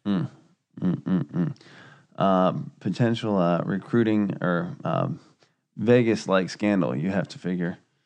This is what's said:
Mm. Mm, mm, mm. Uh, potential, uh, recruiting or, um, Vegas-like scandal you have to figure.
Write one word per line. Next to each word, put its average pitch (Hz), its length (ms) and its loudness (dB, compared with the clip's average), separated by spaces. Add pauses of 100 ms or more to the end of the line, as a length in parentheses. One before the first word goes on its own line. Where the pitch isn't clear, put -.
Mm. 98 240 0 (520)
Mm, 90 220 0
mm, 87 220 0
mm. 80 300 -2 (600)
Uh, 92 360 4 (280)
potential, 113 560 0
uh, 87 260 2
recruiting 107 800 0
or, 87 420 -2
um, 90 360 -2 (580)
Vegas-like 107 720 2
scandal 92 460 0
you 78 160 -4
have 98 180 -2
to - 100 -18
figure. 90 380 -4 (280)